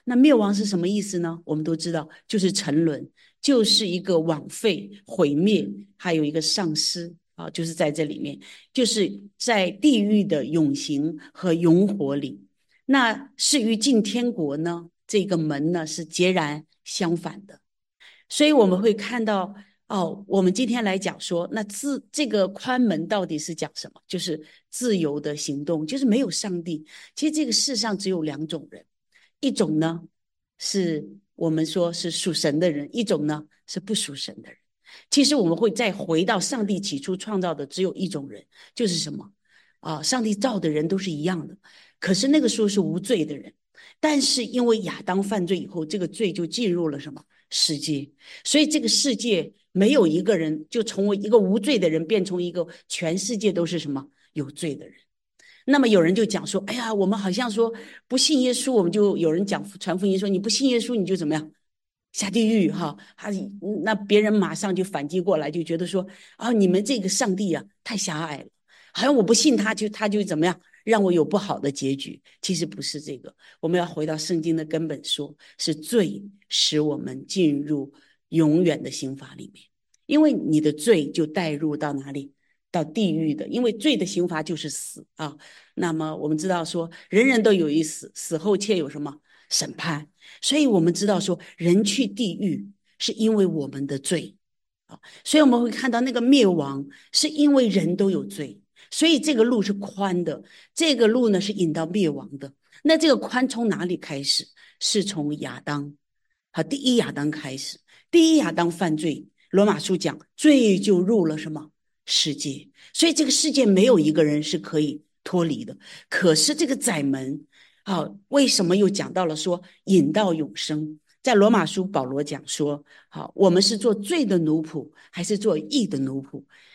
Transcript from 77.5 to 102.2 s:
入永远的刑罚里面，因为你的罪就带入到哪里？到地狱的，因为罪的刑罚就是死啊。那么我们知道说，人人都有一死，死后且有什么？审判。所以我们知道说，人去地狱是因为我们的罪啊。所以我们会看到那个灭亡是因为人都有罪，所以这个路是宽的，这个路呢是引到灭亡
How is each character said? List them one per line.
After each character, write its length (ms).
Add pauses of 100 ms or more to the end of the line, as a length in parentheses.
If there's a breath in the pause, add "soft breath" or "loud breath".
入 300 (360 soft breath)
永 340
远 200
的 80
刑 260
罚 180
里 200
面， 100 (420)
因 140
为 120
你 280
的 120
罪 380
就 160
带 260
入 240
到 160
哪 200
里？ 200 (380)
到 120
地 320
狱 220
的， 100
因 160
为 100
罪 240
的 80
刑 220
罚 160
就 140
是 120
死 460
啊。 220 (380 loud breath)
那 180
么 240
我 100
们 100
知 120
道 160
说， 260 (180 loud breath)
人 160
人 160
都 120
有 180
一 140
死， 320
死 200
后 200
且 200
有 140
什 100
么？ 160 (320 soft breath)
审 260
判。 340 (340 loud breath)
所 160
以 80
我 140
们 120
知 140
道 140
说， 180 (180 loud breath)
人 280
去 200
地 300
狱 340 (300)
是 140
因 240
为 100
我 220
们 180
的 100
罪 380 (520)
啊。 120 (240 loud breath)
所 160
以 20
我 60
们 160
会 80
看 180
到 120
那 100
个 100
灭 240
亡 400 (280 loud breath)
是 160
因 240
为 160
人 260
都 160
有 140
罪， 360 (300 soft breath)
所 160
以 140
这 160
个 80
路 180
是 120
宽 500
的， 180 (320 loud breath)
这 220
个 100
路 220
呢 120
是 120
引 200
到 140
灭 240
亡 180 (120)